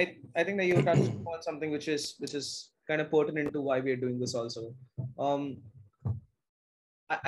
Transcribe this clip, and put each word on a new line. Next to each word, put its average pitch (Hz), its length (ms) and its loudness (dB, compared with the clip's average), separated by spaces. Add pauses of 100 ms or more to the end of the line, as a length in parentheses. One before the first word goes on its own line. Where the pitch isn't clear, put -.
I, 180 40 6 (340)
I 170 60 4
think 196 140 -2
that 185 140 4
you 175 80 8
touched 151 280 6
<clears throat> 117 120 -4
upon 165 220 -8
something 156 280 -4
which 147 260 -2
is, - 220 -6
which 143 220 -8
is - 300 -10 (180)
kind 156 140 0
of 151 80 -4
pertinent 147 420 2
to 147 80 -2
why 135 200 2
we 131 120 0
are 127 120 0
doing 123 140 0
this 123 160 -2
also. 117 280 -4 (560)
Um, 143 240 2 (1700)
I, 156 60 0 (120)